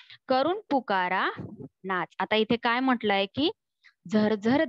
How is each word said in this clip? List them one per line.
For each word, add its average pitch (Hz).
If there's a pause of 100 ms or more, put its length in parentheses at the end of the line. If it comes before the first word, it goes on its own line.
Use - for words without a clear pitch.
(300)
करून 285 (100)
पुकारा 196 (580)
नाच." 180
आता 190
इथे 220
काय 233
म्हटलंय, 214
की 277 (560)
"झरझर 214